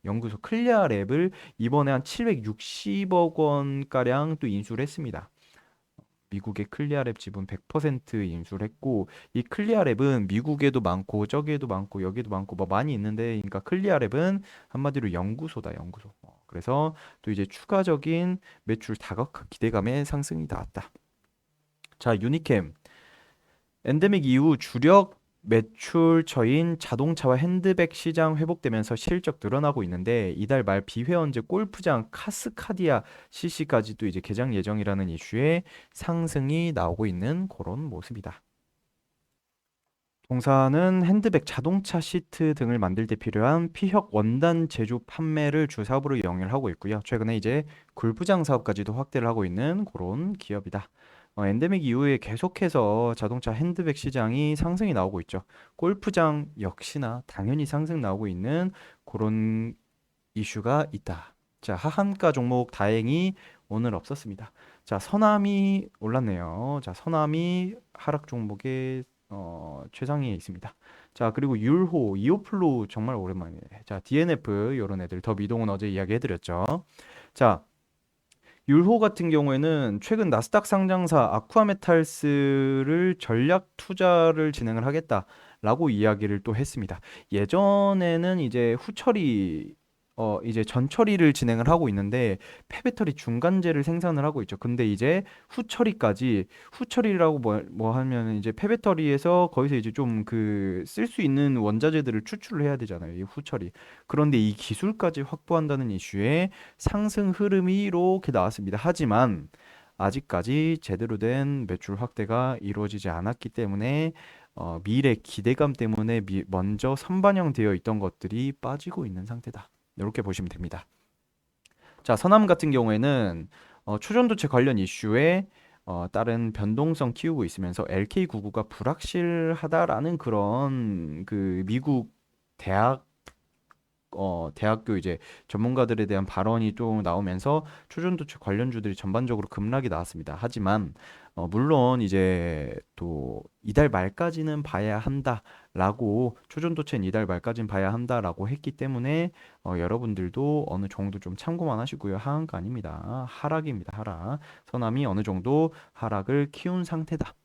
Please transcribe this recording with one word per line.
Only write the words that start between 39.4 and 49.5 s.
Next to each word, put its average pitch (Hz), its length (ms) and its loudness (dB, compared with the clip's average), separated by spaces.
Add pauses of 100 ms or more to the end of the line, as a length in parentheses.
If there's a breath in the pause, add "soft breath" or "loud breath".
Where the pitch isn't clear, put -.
동사는 139 760 4
핸드백, 196 440 4
자동차 175 520 0
시트 160 540 -2
등을 120 240 0
만들 101 300 0
때 110 80 0
필요한 143 580 2
피혁 202 400 0
원단 156 560 2
제조 117 380 -2
판매를 156 600 0
주 110 160 -6
사업으로 135 400 0
영위를 92 300 -2
하고 131 160 0
있고요. 101 340 -4
최근에 113 320 -2
이제 120 300 0 (300 loud breath)
골프장 170 480 0
사업까지도 110 500 0
확대를 127 340 -2
하고 113 160 0
있는 139 420 -2